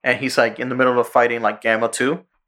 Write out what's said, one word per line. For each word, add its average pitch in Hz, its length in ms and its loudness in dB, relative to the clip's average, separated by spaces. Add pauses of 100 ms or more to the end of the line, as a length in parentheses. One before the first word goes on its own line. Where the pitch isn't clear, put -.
And 123 160 0
he's, 131 180 -4
like, 117 220 2
in 123 80 -6
the 127 80 -6
middle 127 240 2
of 113 80 0
fighting, 117 340 2
like, 107 200 -2
Gamma 113 260 0
two. 135 380 -4 (220)